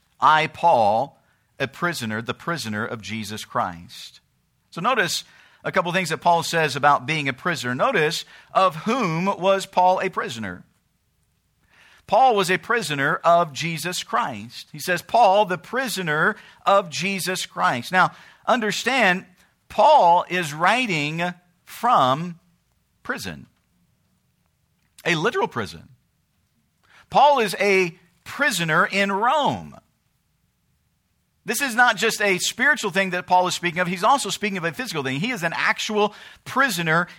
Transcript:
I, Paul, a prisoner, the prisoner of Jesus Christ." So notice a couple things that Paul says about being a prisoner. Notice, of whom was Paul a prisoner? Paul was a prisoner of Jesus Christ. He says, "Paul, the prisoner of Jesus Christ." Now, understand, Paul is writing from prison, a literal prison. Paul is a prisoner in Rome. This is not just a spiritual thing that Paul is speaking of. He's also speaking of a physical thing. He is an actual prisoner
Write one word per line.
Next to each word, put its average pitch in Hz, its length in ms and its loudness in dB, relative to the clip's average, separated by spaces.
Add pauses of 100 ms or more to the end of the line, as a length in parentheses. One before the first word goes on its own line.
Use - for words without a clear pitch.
(220)
I, 156 260 4
Paul, 123 720 0 (420)
a 135 80 -2
prisoner, 117 560 -6
the 120 100 -6
prisoner 110 500 -6
of 113 180 -8
Jesus 107 440 -10
Christ." 90 760 -8 (520)
So 165 100 -12
notice 214 420 -2 (400)
a 151 80 -6
couple 175 200 0
things 175 180 -2
that 156 80 -4
Paul 170 240 2
says 160 340 -2
about 143 300 2
being 151 240 -2
a 131 40 -4
prisoner. 123 420 -4
Notice, 165 500 0 (260)
of 185 260 2
whom 185 480 -2
was 190 420 0
Paul 185 340 2
a 190 80 -2
prisoner? 117 540 -8 (1400)
Paul 240 280 4
was 185 140 2
a 185 80 2
prisoner 156 600 -2
of 170 360 2
Jesus 165 480 -6
Christ. 127 720 -6
He 151 80 -16
says, 175 220 -2
"Paul, 208 440 4
the 180 120 -2
prisoner 185 800 -2 (300)
of 196 240 4
Jesus 175 560 -4
Christ." 165 460 -4
Now, 180 200 4 (360)
understand, 214 760 2 (420)
Paul 208 640 6
is 165 240 -2
writing 170 680 0 (420)
from 170 760 0 (640)
prison, 87 420 -10 (1600)
a 170 100 0
literal 226 320 -2
prison. 92 420 -10 (1200)
Paul 269 280 6
is 208 200 -2
a 190 380 2 (260)
prisoner 180 640 0
in 196 260 -2
Rome. 196 640 0 (1700)
This 220 180 -6
is 269 120 -2
not 233 240 4
just 208 240 -2
a 196 160 2
spiritual 240 540 0
thing 190 180 0
that 180 160 -4
Paul 180 220 2
is 156 80 -2
speaking 170 240 -4
of. 180 80 0
He's 180 160 -4
also 240 260 2
speaking 196 280 -4
of 170 60 -6
a 165 80 -4
physical 165 320 -6
thing. 131 160 -4
He 220 120 -2
is 214 100 -6
an 170 140 -4
actual 208 580 -2 (320)
prisoner 175 640 0 (120)